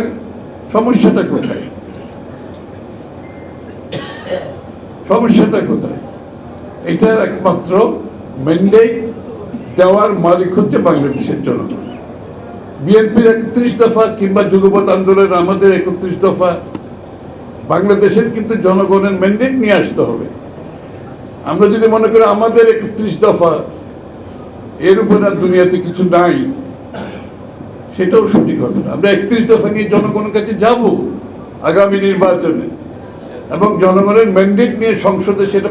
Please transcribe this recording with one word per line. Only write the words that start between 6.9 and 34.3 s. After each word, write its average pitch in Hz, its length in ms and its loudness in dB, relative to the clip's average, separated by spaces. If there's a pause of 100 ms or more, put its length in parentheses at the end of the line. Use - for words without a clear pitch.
এটার 220 260 4 (100)
একমাত্র 180 440 -2 (720)
ম্যান্ডেট 202 480 4 (840)
দেওয়ার 202 320 4 (160)
মালিক 180 320 2
হচ্ছে - 180 2 (120)
বাংলাদেশের 143 580 0
জনগণ। - 360 -4 (1000)
বিএনপির 220 500 4
একত্রিশ 240 380 0 (100)
দফা 226 220 4 (140)
কিংবা 196 240 2 (100)
যুগপৎ 190 340 4 (100)
আন্দোলনের 190 460 4
আমাদের 190 360 4
একত্রিশ 180 460 -4
দফা, 180 260 2 (1200)
বাংলাদেশের 196 640 2
কিন্তু 220 200 -4 (120)
জনগণের 196 540 2
ম্যান্ডেট 220 420 2
নিয়ে 208 180 4
আসতে - 280 -2
হবে। 113 180 -6 (1200)
আমরা 190 240 4
যদি 220 200 4
মনে 220 180 4
করি 220 120 6 (100)
আমাদের 226 300 4 (100)
একত্রিশ 208 400 -4 (100)
দফা, 175 280 4 (1400)
এর 196 140 6
উপর 214 160 4 (100)
আর 170 140 0
দুনিয়াতে 180 340 4 (100)
কিছু 170 160 -4 (120)
নাই, 175 220 4 (1600)
সেটাও 196 380 4
সঠিক - 320 2
হবে - 200 -2
না। - 120 -6
আমরা 196 140 2
একত্রিশ 220 400 2
দফা 208 240 4
নিয়ে 214 200 0
জনগণের 208 420 0
কাছে 208 160 -2 (120)
যাব 240 180 2 (840)
আগামী 196 280 4 (100)
নির্বাচনে 175 600 2 (880)
এবং 196 140 2 (140)
জনগণের 202 540 4